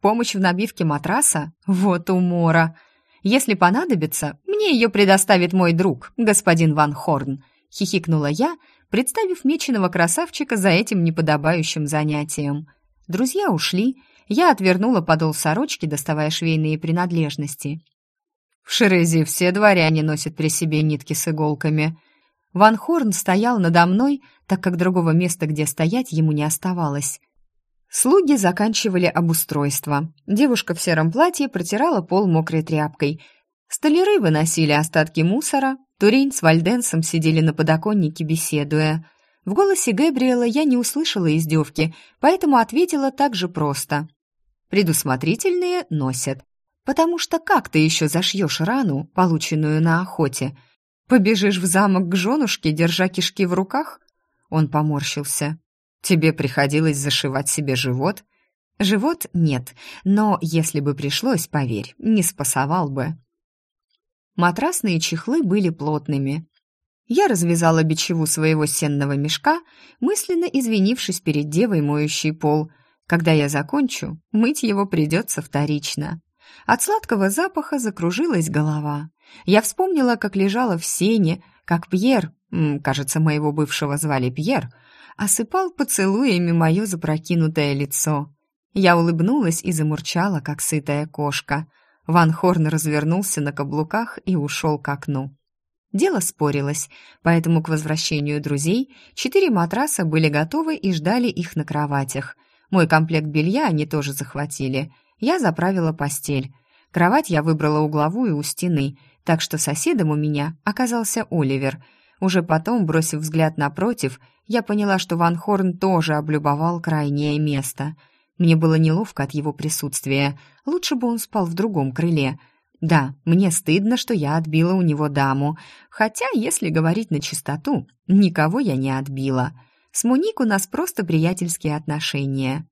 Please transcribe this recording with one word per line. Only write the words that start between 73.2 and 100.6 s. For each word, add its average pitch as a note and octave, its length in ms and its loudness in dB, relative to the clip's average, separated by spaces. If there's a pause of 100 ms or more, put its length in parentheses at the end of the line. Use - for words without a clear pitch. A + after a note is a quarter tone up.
я D3 160 2
закончу, D#3+ 680 -4 (140)
мыть A#3 320 0
его G3+ 220 0
придётся E3 560 -2
вторично. D3 800 -4 (440)
От - 160 0
сладкого C#4+ 480 0
запаха D4+ 500 -4
закружилась G3 720 -2
голова. D3+ 600 -4 (360)
Я G3+ 160 6
вспомнила, C#4+ 540 0
как G#3 200 -6
лежала G3 420 0
в E3 80 -8
сене, F#3+ 580 0 (220)
как E3+ 220 -2
Пьер, F#3+ 440 2 (200)
м, D3 280 0
кажется, C#3+ 400 -4
моего D3+ 320 0
бывшего D3 460 -2
звали C#3+ 320 -2
Пьер, D#3 400 -2 (480)
осыпал C#4 540 -2
поцелуями G3 800 0
моё E3 340 2
запрокинутое D#3+ 880 -2
лицо. C#3+ 600 -4 (400)
Я F#3 240 4
улыбнулась E3+ 680 0
и F3+ 80 -4
замурчала, D#3 680 -2
как D3 220 -8
сытая D3 460 -4
кошка. D3 600 -6 (400)
Ван E3 240 6
Хорн E3 360 2
развернулся D#3 760 -2
на C#3+ 100 -4
каблуках D3+ 720 -6
и F#3 100 0
ушёл D3 440 -2
к D3 100 -10
окну. C#3 460 -6 (580)
Дело C#4 280 0
спорилось, C#3+ 680 -4 (320)
поэтому E3 400 2
к D#3+ 80 -10
возвращению D3+ 720 -2
друзей D3+ 540 -2 (180)
четыре F4+ 360 0
матраса G3 560 0
были D#3 240 2
готовы C#4+ 460 -2